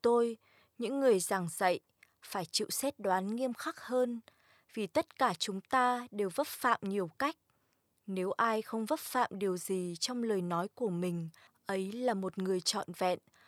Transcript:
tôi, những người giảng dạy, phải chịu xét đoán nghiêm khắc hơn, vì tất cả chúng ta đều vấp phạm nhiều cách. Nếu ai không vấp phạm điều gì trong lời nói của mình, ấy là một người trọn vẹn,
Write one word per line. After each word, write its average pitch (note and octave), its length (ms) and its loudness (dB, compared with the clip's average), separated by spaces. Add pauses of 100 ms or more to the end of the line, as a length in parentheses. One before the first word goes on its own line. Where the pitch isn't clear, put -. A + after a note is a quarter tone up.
tôi, A#3 340 4 (420)
những B3 220 -2
người A#3 200 6
giảng F3+ 280 0
dạy, F3+ 320 2 (420)
phải F#3 220 -6
chịu - 260 -2
xét - 280 -4
đoán G3 380 0
nghiêm B3 180 -2
khắc - 260 -8
hơn, A#3+ 400 0 (540)
vì G#3 120 -2
tất - 320 -2
cả A#3+ 200 2
chúng F#3+ 220 -4
ta B3 500 2
đều G3+ 240 -2
vấp D4 120 0
phạm - 360 0
nhiều F#3+ 360 -2
cách. C#4+ 180 0 (680)
Nếu F#3 260 -2
ai A3 300 0
không A3+ 220 -4
vấp D4+ 160 0
phạm - 320 0
điều F#3+ 240 -2
gì F3+ 440 -4
trong B3 220 -2
lời G#3+ 180 0
nói F3 340 0
của A#3 140 -2
mình, E3+ 400 -2 (380)
ấy F#3+ 260 -2
là A#3+ 220 0
một F#3+ 240 -4
người F#3 220 0
trọn - 260 -2 (120)
vẹn, F3+ 200 2 (300)